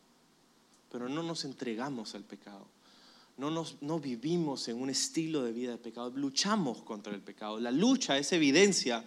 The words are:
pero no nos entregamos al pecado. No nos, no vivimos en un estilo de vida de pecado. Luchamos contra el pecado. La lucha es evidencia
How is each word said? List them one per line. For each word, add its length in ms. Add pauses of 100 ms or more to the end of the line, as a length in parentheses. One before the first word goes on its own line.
(920)
pero 160
no 140
nos 220
entregamos 720
al 100
pecado. 420 (720)
No 140
nos, 300
no 180
vivimos 720
en 120
un 100
estilo 520
de 100
vida 200
de 60
pecado. 320
Luchamos 720
contra 320
el 80
pecado. 360
La 120
lucha 480
es 140
evidencia 760